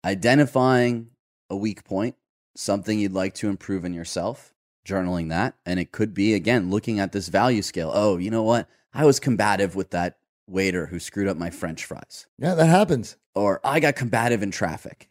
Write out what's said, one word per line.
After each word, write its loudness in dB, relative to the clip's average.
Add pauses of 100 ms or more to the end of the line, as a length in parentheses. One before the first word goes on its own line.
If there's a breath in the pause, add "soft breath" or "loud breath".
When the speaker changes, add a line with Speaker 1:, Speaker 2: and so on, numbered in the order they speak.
Speaker 1:
Identifying 2 (400)
a -6
weak -4
point, -4 (400)
something -2
you'd -2
like -2
to -4
improve -4
in -4
yourself, -8 (320)
journaling -2
that. -2 (100)
And -2
it -6
could -4
be, 2
again, 0
looking -2
at -2
this -6
value 2
scale. -6
"Oh, 2
you -4
know 0
what? 2 (260)
I 0
was 6
combative 0
with -6
that -4 (280)
waiter -2
who -10
screwed -4
up -2
my -6
French -8
fries." -16 (120)
Speaker 2:
Yeah, -2
that 6
happens. 4 (180)
Speaker 1:
Or, 0
"I 2
got 2
combative 0
in -4
traffic" -8